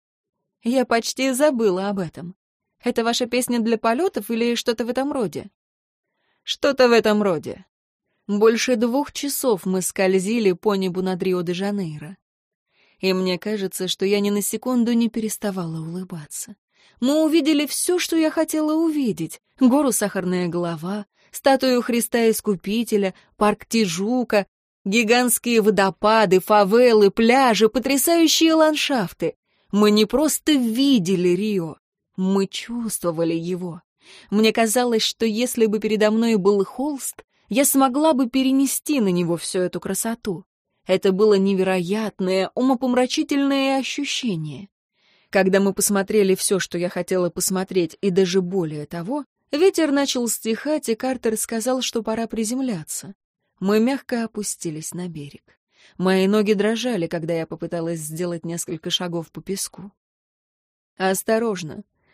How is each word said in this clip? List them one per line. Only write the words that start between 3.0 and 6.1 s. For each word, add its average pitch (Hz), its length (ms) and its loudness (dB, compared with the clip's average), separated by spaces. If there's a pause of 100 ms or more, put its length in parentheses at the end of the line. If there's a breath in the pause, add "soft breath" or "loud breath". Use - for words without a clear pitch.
ваша 233 220 0
песня 240 340 -2
для 226 180 0
полётов 240 520 -2
или 233 260 0
что-то 233 300 -2
в 233 40 -2
этом 262 220 -4
роде?» 202 380 -6 (920)